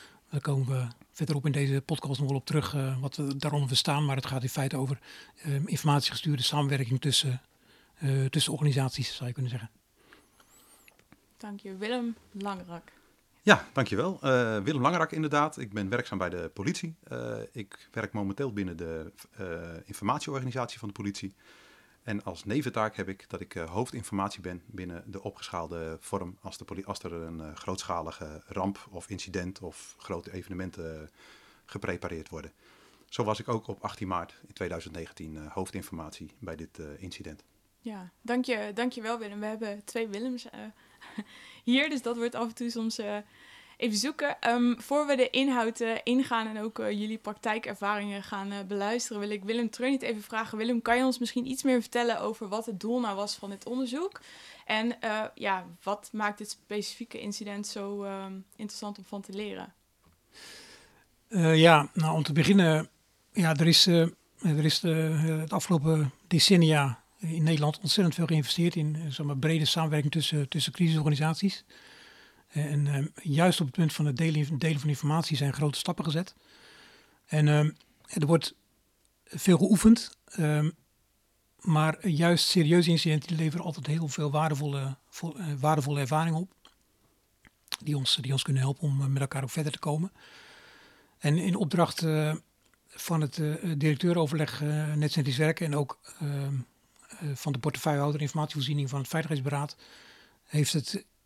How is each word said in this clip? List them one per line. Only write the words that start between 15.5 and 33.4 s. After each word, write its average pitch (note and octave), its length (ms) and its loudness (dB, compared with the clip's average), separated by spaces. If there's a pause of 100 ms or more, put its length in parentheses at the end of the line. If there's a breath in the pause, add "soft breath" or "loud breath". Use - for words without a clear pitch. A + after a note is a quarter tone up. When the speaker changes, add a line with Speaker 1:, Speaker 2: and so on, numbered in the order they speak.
Speaker 3:
Ik A#2 160 -10
ben G2+ 160 -2
werkzaam - 280 -2
bij F2+ 120 -2
de E2+ 240 -6
politie. D#3+ 500 -4
Eh, A#2+ 340 -8 (140)
ik - 400 -14
werk G#2+ 220 -4
momenteel G#2 400 -4
binnen F#2 240 -4
de, E2 340 -8 (200)
eh, G2 140 -12 (400)
informatieorganisatie B2+ 960 -6
van A2 80 -12
de G2+ 60 -10
politie. G2+ 420 -8 (680 soft breath)
En G#2 200 -6
als F2 220 -10
neventaak A2 500 -2
heb F#2+ 140 -6
ik F#2+ 180 -12
dat F2+ 140 -10
ik, - 140 -14
eh, E2 140 -6
hoofdinformatie G2+ 720 -4
ben F2 240 -10
binnen F2+ 400 -12
de G2 180 -12
opgeschaalde E2 760 -8
vorm F#2+ 420 -8
als - 160 -14
de - 80 -18
poli-, F#2+ 200 -10
als - 180 -10
er E2+ 100 -10
een, E2 260 -10
eh, D2+ 160 -12
grootschalige D#2+ 920 -8
ramp G2 420 -6
of F2 200 -14
incident F2+ 500 -8
of - 380 -14
grote F2 360 -10
evenementen, F2+ 680 -10
eh, D2+ 60 -16 (580 loud breath)
geprepareerd F2 640 -8
worden. D#2 220 -12 (580 soft breath)
Zo - 140 -4
was G#2+ 160 0
ik A#2 80 -10